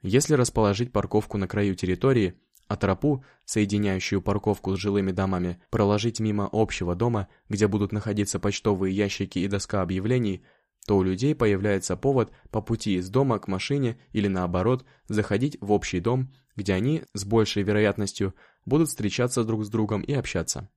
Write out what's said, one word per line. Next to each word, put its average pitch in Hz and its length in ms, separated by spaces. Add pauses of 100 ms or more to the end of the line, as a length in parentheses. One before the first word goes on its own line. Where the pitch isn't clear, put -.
Если 123 320
расположить 120 580
парковку 107 460
на 95 80
краю 101 300
территории, 92 580 (320)
а - 100
тропу, 151 480 (200)
соединяющую 101 760
парковку 101 520
с 90 60
жилыми 98 320
домами, 90 580
проложить 107 480
мимо 104 320
общего 92 460
дома, 110 320 (200)
где 104 200
будут 101 240
находиться 104 480
почтовые 98 520
ящики 98 460
и 92 80
доска 98 360
объявлений – 98 640 (420)
то 101 120
у 95 40
людей 98 320
появляется 98 600
повод 127 340 (200)
по 110 100
пути 107 360
из 92 120
дома 120 300
к - 100
машине 120 500 (140)
или 101 160
наоборот 92 560 (240)
заходить 107 540
в 101 100
общий 92 280
дом, 131 320 (240)
где 101 180
они 131 300 (100)
с 98 100
большей 104 380
вероятностью 101 720 (320)
будут 156 220
встречаться 123 560
друг 110 200
с 101 60
другом 107 320
и - 100
общаться. 98 640